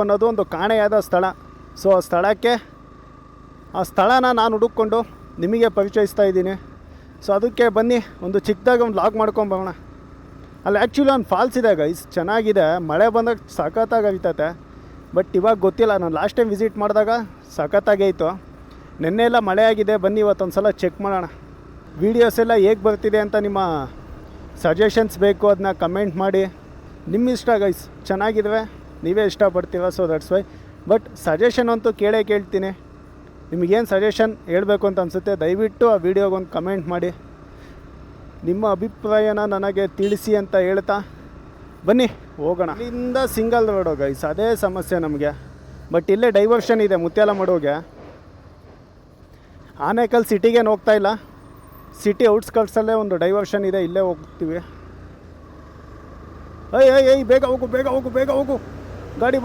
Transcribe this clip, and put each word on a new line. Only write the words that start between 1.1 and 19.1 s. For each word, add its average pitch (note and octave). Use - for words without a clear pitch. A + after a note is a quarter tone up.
So F#3+
ಆ F#3
ಸ್ಥಳಕ್ಕೆ, G3
ಆ F#3
ಸ್ಥಳನ B3+
ನಾನು A3+
ಹುಡುಕೊಂಡು A3
ನಿಮಗೆ A3+
ಪರಿಚಯಿಸ್ತಾ G3+
ಇದ್ದೀನಿ. F#3
So -
ಅದಕ್ಕೆ A3+
ಬನ್ನಿ, A#3
ಒಂದು F#3+
ಚಿಕ್ಕದಾಗಿ A#3+
ಒಂದು A3
ವ್ಲಾಗ್ G#3
ಮಾಡ್ಕೊಂಬರೋಣ. G3
ಅಲ್ಲಿ G3+
actually C4+
ಒಂದು A3+
ಫಾಲ್ಸ್ A3+
ಇದೆ A3+
ಗೈಸ್, D#3+
ಚೆನ್ನಾಗಿದೆ, G3+
ಮಳೆ F3+
ಬಂದಾಗ A3+
ಸಖತ್ತಾಗಿ G#3+
ಹರಿತೈತೆ. E3+
But F#3
ಇವಾಗ G#3+
ಗೊತ್ತಿಲ್ಲ, G#3
ನಾನು E3
ಲಾಸ್ಟ್ G3
ಟೈಮ್ A3+
ವಿಸಿಟ್ G#3+
ಮಾಡಿದಾಗ G#3
ಸಖತ್ತಾಗೇ G3
ಇತ್ತು. D#3+
ನೆನ್ನೆ G3+